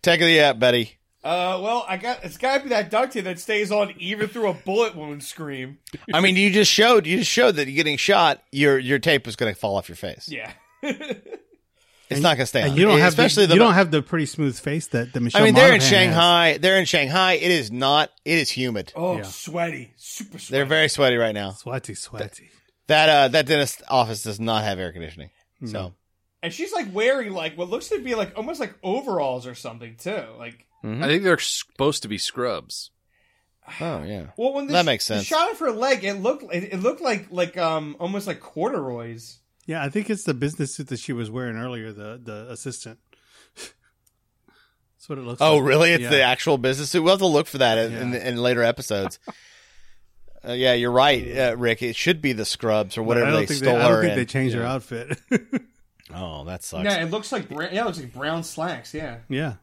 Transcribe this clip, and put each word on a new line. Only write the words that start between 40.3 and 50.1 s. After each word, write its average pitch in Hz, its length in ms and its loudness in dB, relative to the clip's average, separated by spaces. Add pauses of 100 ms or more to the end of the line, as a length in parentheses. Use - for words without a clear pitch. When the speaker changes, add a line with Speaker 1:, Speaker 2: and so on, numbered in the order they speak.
Speaker 3:
business 139 420 -6
suit 139 120 -10
that 123 120 -8
she - 120 -10
was 117 160 -6
wearing 117 280 -8
earlier, 113 360 -10
the, 107 300 -16
the 110 300 -14
assistant. 117 480 -14 (560)
<laughs> - 0 -
That's - 1500 -20
what 143 100 -10
it 131 40 -14
looks 120 180 -8
Speaker 1:
Oh, 156 160 6
Speaker 3:
like. 135 100 4
Speaker 1:
really? 156 260 6
It's 156 100 2
Speaker 3:
Yeah. 120 80 -4
Speaker 1:
the 139 120 6
actual 127 360 2
business 131 320 -2
suit? 170 120 2
We'll 175 120 6
have 190 60 0
to 190 60 2
look 147 200 4
for 139 120 -12
that 113 200 4
in, 113 160 0
in, 123 180 -6
Speaker 3:
Yeah. 123 160 -4
Speaker 1:
in 120 80 -4
later 120 260 2
episodes. 107 600 -2
<laughs> - 40 -16 (1200)